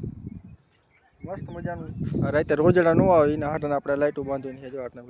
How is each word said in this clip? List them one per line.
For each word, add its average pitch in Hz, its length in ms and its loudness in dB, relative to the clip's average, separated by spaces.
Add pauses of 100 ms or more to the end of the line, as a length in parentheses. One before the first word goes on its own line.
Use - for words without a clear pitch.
(1200)
મસ્ત 185 260 -12
મજાનું 170 400 -10 (340)
આ 139 60 0
રાતે 151 240 0
રોજડા 165 400 6
ન 170 140 6
આવે 151 260 6
એના 151 180 -4
હાટને 147 220 -2
આપણે 143 220 -2
લાઇટો 147 280 0
બાંધવાની 135 380 -8
છે. 131 80 -14
જો 135 140 -10
આટલે 120 260 -14